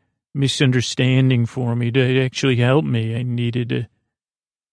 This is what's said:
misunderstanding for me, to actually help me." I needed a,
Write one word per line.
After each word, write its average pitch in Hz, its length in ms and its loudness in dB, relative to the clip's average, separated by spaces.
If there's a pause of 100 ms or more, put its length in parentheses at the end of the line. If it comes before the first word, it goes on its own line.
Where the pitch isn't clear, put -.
(360)
misunderstanding 127 1120 2
for 120 280 -4
me, 120 160 -2
to 131 300 2
actually 127 360 0
help 131 280 2
me." 113 300 -2
I 123 80 -6
needed 120 480 -4
a, 123 180 -4 (840)